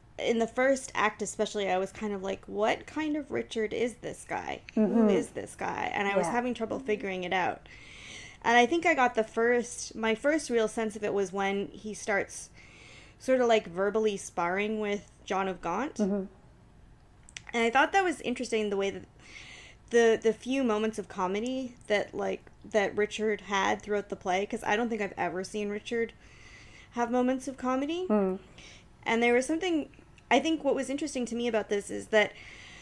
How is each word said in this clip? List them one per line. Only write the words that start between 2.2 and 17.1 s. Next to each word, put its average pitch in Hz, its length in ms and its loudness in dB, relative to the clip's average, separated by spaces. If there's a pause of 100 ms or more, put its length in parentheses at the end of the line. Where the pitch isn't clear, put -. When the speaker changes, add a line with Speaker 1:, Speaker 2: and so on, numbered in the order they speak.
Speaker 1:
like, 196 220 -6
"What 208 420 -2
kind 302 300 -4
of 285 140 -8
Richard 226 420 -4
is 226 220 -2
this - 320 -12
guy? - 340 -6 (120)
Who 220 140 4
Speaker 2:
Mm-hmm. 220 220 6
Speaker 1:
is - 200 2
this - 260 -12
guy?" - 380 -4
And 202 140 0
I 202 80 0
was 180 120 2
Speaker 2:
Yeah. - 40 -2
Speaker 1:
having 240 220 0
trouble 214 260 -6
figuring 190 460 -4
it 180 80 -2
out. 175 340 -2 (760)
And 233 120 6
I 240 120 8
think 339 180 0
I 330 80 6
got 247 220 2
the 220 80 2
first, 233 720 0
my 220 200 0
first 294 360 0
real 226 160 2
sense 220 280 -4
of 208 80 -12
it 208 120 -2
was 190 180 0
when 196 400 -2
he 214 220 -12
starts - 560 -4 (680)
sort 254 220 2
of, 240 60 4
like, 220 200 6
verbally 202 500 0
sparring 196 600 -2
with 208 320 -4 (140)
John 190 220 -2
of 180 140 -6
Gaunt. 196 340 -4
Speaker 2:
Mm-hmm. 196 300 0 (1300)